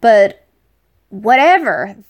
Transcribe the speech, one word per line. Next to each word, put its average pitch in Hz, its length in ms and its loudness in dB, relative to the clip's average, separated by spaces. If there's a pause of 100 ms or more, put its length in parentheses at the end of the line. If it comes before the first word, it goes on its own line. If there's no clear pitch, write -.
but 202 360 2 (720)
whatever 220 840 -2 (160)